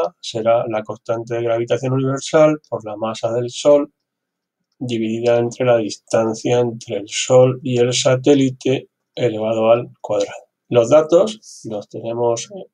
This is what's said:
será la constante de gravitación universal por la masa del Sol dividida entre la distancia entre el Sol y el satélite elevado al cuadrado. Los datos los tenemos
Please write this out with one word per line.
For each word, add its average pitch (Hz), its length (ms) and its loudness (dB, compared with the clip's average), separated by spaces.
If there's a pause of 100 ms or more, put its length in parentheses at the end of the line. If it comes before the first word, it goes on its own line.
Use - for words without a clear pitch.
(200)
será - 480 0
la 110 160 -4
constante 117 520 -8
de 117 80 -4
gravitación 120 500 -2
universal 139 760 2
por - 180 -8
la 107 120 -10
masa 110 340 -6
del 120 180 -4
Sol 147 440 2 (840)
dividida 117 600 -2
entre 120 280 -2
la 120 120 4
distancia 113 840 -2
entre 113 380 -4
el 101 100 -10
Sol 127 560 2
y 123 140 -2
el 123 160 2
satélite 131 960 0 (260)
elevado 110 560 0
al 117 160 2 (140)
cuadrado. - 420 -4 (240)
Los 117 220 2
datos - 720 2
los 104 240 -10
tenemos 117 640 -4 (220)